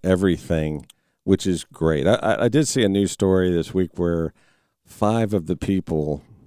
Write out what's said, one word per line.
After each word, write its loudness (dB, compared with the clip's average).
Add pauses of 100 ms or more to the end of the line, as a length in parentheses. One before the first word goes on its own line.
everything, 0 (380)
which 0
is -2
great. 0
I, 4
I, 0
I 2
did 2
see 0
a 2
news 2
story 2
this -2
week -2
where -2 (520)
five -2
of -2
the -2
people, -4 (240)